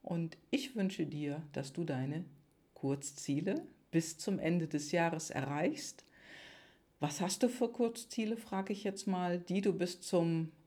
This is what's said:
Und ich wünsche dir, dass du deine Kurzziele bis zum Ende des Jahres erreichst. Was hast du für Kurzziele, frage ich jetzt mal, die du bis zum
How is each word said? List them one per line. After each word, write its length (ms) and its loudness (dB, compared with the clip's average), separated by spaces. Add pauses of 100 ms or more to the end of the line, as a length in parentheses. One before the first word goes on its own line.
Und 360 -2 (120)
ich 260 -2
wünsche 300 0
dir, 360 -4 (100)
dass 220 -6
du 100 -4
deine 400 -2 (500)
Kurzziele 920 -2 (260)
bis 260 2
zum 220 0
Ende 280 2
des 260 -2
Jahres 360 2
erreichst. 760 -2 (960)
Was 180 0
hast 240 2
du 60 6
für 200 0
Kurzziele, 680 0
frage 340 -2
ich 140 -4
jetzt 220 -4
mal, 320 2
die 200 0
du 140 4
bis 260 0
zum 520 2 (160)